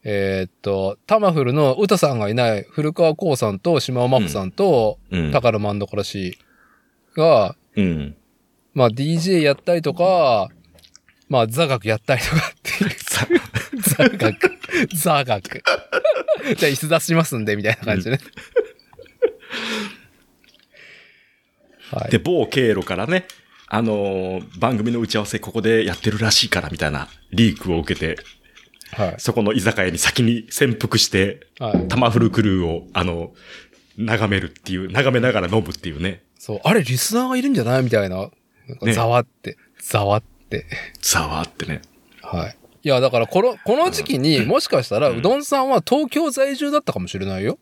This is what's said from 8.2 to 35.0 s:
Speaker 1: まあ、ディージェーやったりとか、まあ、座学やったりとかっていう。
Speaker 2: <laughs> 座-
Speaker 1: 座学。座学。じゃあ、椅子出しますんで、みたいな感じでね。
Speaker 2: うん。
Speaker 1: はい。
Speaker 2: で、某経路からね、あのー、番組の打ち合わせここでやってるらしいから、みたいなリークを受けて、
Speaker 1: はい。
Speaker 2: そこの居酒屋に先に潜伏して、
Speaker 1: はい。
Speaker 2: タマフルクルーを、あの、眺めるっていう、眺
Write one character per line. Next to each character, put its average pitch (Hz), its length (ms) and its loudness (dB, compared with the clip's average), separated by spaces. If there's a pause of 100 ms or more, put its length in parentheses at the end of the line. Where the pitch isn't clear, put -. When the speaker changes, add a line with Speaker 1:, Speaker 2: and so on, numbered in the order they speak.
Speaker 1:
ま 127 120 4
あ、 117 40 4
デ 127 140 -4
ィ 160 120 0
ー - 20 0
ジ 180 140 0
ェ 175 60 4
ー 156 40 4
や 143 100 4
っ - 40 0
た - 180 0
り 165 80 0
と 143 120 -2
か、 165 540 4 (800)
ま 131 120 4
あ、 113 60 4
座 135 200 0
学 123 200 -2
や 110 100 2
っ - 40 -6
た 131 160 0
り 117 60 -2
と - 80 -4
か 160 60 0
っ 156 40 4 (220)
て - 220 -4
い - 40 0
う。 - 20 -2
Speaker 2:
<laughs> - 100 -12
座- - 260 -4 (840)
Speaker 1:
座 - 0 -
学。 - 500 0 (360)
座 151 300 0
学。 107 380 -4 (920)
じ 165 100 2
ゃ - 20 4
あ、 139 40 2
椅 135 40 -2
子 156 120 -6
出 160 120 2
し 170 140 -2
ま 165 100 4
す 135 140 -6
ん 110 60 -4
で、 104 120 0
み 104 60 -6
た 107 80 2
い 110 80 2
な - 60 -14
感 104 140 0
じ 87 60 -4
で 110 80 -2
ね。 131 80 -2 (3750)
Speaker 2:
う - 40 -8
ん。 - 20 -4
Speaker 1:
は 113 100 -6
い。 - 20 -4
Speaker 2:
で、 113 80 2
某 156 280 0
経 127 220 2
路 98 140 2
か 90 140 -4
ら 101 100 -4
ね、 180 200 -2 (400)
あ 110 160 -2
の 95 580 -2
ー、 87 180 -18
番 117 180 0
組 113 160 -2
の 117 80 -2
打 110 60 -2
ち 113 100 -4
合 107 40 2
わ 101 60 -6
せ 104 120 -6
こ - 140 -10
こ 113 100 -4
で 110 220 4
や 90 100 -2
っ - 40 -10
て 107 120 0
る 104 80 -6
ら 113 120 0
し - 140 2
い - 40 -6
か 90 120 0
ら、 73 100 -8
み 80 80 -8
た 78 100 0
い 73 40 -2
な 71 160 -8 (240)
リ 107 220 4
ー - 60 -12
ク 90 140 -2
を 82 60 2
受 76 140 -4
け - 60 -8
て、 80 180 -4 (720)
Speaker 1:
は 101 140 -2
い。 87 120 -4
Speaker 2:
そ - 140 -4
こ 117 100 0
の 104 100 2
居 113 80 2
酒 104 220 0
屋 92 80 0
に 82 80 -6
先 - 240 0
に 117 280 0
潜 131 220 2
伏 113 260 -2
し - 100 2
て、 98 380 0 (120)
Speaker 1:
は 110 180 -2
い。 90 120 0
Speaker 2:
タ 95 80 -2
マ 120 140 4
フ 110 80 2
ル 117 120 4
ク 117 120 2
ル 95 200 2
ー 85 40 0
を、 82 260 -6
あ 90 120 -2
の、 85 280 -6 (640)
眺 110 340 0
め 95 100 2
る 82 60 -6
っ - 40 -10
て - 220 -12
い 92 40 -4
う、 92 140 -8
眺 127 240 2